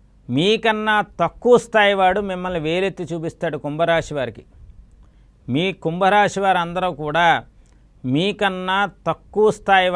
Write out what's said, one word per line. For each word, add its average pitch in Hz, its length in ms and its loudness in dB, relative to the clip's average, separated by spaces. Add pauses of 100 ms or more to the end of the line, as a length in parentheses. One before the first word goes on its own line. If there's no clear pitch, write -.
(280)
మీకన్నా 214 680 0 (260)
తక్కువ 240 320 2 (100)
స్థాయి 202 360 2
వాడు 185 200 4 (100)
మిమ్మల్ని 180 360 -6
వేలెత్తి 180 440 -2
చూపిస్తాడు 160 540 -6
కుంభరాశి 156 540 -2
వారికి. 120 260 -8 (1040)
మీ 135 160 -2 (200)
కుంభరాశి 190 600 2
వారందరూ 180 460 0 (140)
కూడా 160 240 2 (840)
మీకన్నా 185 640 -2 (300)
తక్కువ 196 380 0 (120)
స్థాయి 185 380 2